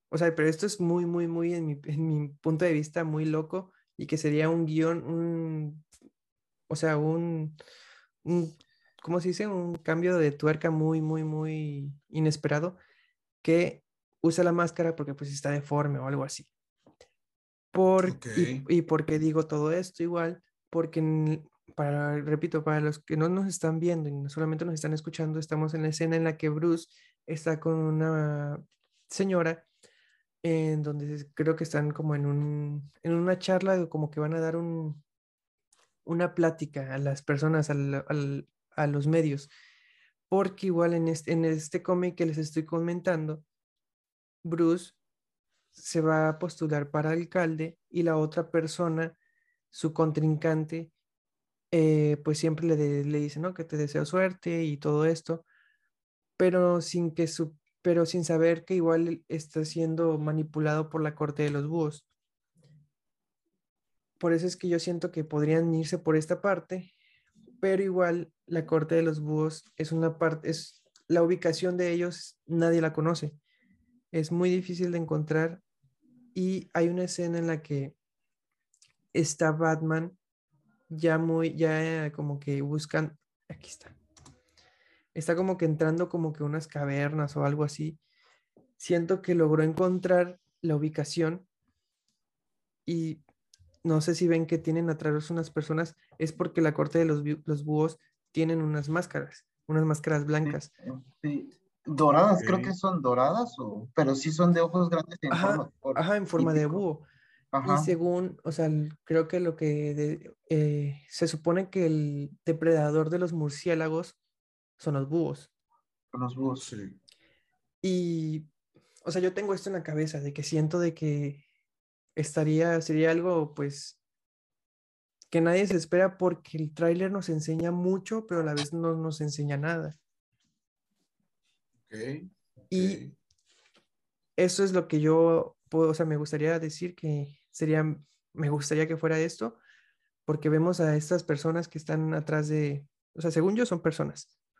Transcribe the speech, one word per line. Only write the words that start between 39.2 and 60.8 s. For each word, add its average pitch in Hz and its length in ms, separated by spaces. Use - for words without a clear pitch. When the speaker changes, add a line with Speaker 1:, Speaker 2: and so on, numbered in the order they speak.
Speaker 1:
Porque 196 380
igual 170 280
en 165 140
este, 160 240
en 165 120
este 160 380
cómic 180 340
que 170 100
les 156 120
estoy 156 260
comentando, 165 800
Bruce 170 500
se - 280
va 156 280
a 156 100
postular 151 520
para 151 200
alcalde 165 680
y 180 120
la 165 140
otra 156 340
persona, 160 680
su 156 220
contrincante, 156 1000
eh, 151 540
pues 151 140
siempre 160 280
le 160 100
de-, 143 280
le 147 160
dice, 147 200
¿no? 180 140
Que 165 100
te 156 120
deseo 151 280
suerte 175 600
y 147 140
todo 151 260
esto, 165 400
pero 180 440
sin 170 340
que 165 140
su-, 160 280
pero 170 220
sin 170 200
saber 165 400
que 185 100
igual 165 340
él - 200
está 156 360
siendo 160 540
manipulado 156 720